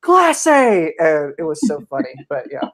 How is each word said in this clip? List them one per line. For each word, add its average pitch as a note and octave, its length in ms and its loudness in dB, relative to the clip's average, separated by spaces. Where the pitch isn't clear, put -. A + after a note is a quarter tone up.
Classy! C#4 960 2
And D3+ 400 0
it D#3+ 60 -8
was D#3 220 -4
so D3+ 140 -2
funny, C3+ 240 -6
but C3 220 -8
yeah. C#3 220 -12